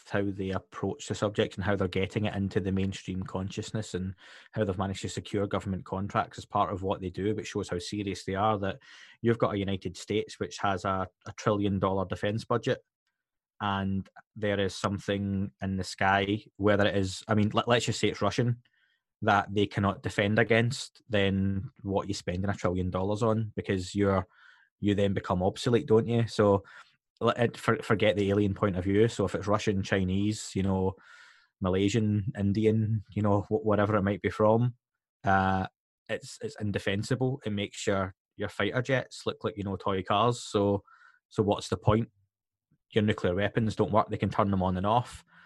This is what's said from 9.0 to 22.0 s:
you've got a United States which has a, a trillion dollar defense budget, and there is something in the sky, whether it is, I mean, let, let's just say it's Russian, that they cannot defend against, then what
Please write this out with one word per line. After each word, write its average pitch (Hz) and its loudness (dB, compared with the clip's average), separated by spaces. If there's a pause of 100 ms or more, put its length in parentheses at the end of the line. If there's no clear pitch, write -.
you've 113 2
got 117 0
a 101 -2
United 95 -4
States - -4
which - -8
has 98 -2
a, 95 -2 (200)
a 101 -12
trillion 101 0
dollar 95 0
defense 104 -4
budget, 120 -2 (800)
and 95 -2 (260)
there 101 0
is 95 -2
something 101 -2 (120)
in 95 -2
the 92 -2
sky, 101 0 (140)
whether 101 4
it 92 0
is, 92 -2
I 110 2
mean, 107 4
let, 113 0
let's 120 2
just - -4
say 107 2
it's - -4
Russian, 117 0 (640)
that 101 2
they 101 2
cannot 98 0
defend 104 2
against, 117 2
then 98 0 (140)
what 98 0